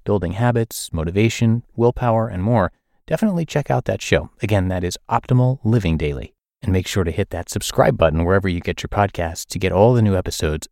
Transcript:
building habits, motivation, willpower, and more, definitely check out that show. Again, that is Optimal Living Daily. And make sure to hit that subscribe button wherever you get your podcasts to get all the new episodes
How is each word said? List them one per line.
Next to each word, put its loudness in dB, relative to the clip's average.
building 0
habits, -2
motivation, 0
willpower, 0
and -6
more, 2
definitely -2
check -4
out 0
that -4
show. -2
Again, 2
that -2
is -6
Optimal 2
Living 2
Daily. -6
And -2
make 0
sure -2
to -2
hit -4
that -8
subscribe 0
button 4
wherever 2
you -2
get -6
your -8
podcasts -4
to -8
get 0
all 6
the 4
new 2
episodes -4